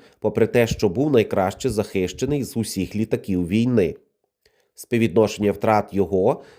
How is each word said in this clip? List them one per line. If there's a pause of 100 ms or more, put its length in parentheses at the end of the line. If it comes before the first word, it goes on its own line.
(200)
попри
те,
що
був
найкраще
захищений
з
усіх
літаків
війни. (800)
Співвідношення
втрат
його (180)